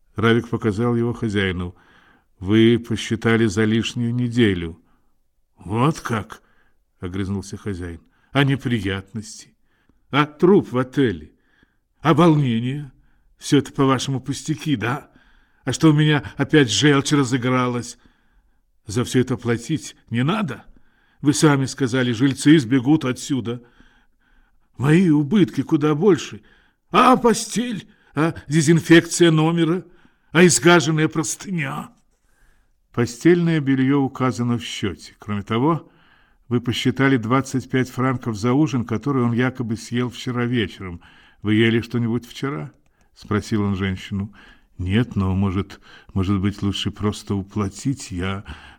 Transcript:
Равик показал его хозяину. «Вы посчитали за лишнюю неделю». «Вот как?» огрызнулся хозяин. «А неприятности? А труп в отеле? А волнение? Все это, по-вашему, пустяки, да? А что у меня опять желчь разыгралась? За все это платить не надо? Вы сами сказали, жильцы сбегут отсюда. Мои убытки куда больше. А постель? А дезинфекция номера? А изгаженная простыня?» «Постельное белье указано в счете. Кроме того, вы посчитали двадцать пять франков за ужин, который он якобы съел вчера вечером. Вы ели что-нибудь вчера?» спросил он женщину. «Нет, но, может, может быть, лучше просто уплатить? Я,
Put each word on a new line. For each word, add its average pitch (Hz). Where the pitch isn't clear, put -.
Равик 117
показал 117
его 117
хозяину. 95
«Вы 113
посчитали 113
за 107
лишнюю 117
неделю». 110
«Вот 120
как?» -
огрызнулся 95
хозяин. 87
«А 139
неприятности? 110
А 143
труп 175
в 123
отеле? 127
А 151
волнение? 139
Все -
это, 131
по-вашему, 135
пустяки, 143
да? 117
А 127
что 160
у -
меня 151
опять 139
желчь 139
разыгралась? 123
За 110
все 127
это 123
платить 117
не 117
надо? 160
Вы 143
сами 139
сказали, 123
жильцы 139
сбегут 135
отсюда. 123
Мои 160
убытки 151
куда 151
больше. 156
А 247
постель? 233
А 156
дезинфекция 165
номера? 165
А 170
изгаженная 160
простыня?» 156
«Постельное 165
белье 135
указано 120
в 117
счете. -
Кроме 104
того, 131
вы 120
посчитали 131
двадцать 127
пять 127
франков 123
за 120
ужин, 135
который 127
он 120
якобы 120
съел 120
вчера 120
вечером. 95
Вы 104
ели 113
что-нибудь 117
вчера?» 147
спросил 104
он 101
женщину. 95
«Нет, 98
но, 95
может, 98
может 95
быть, 98
лучше 98
просто 104
уплатить? 98
Я, 95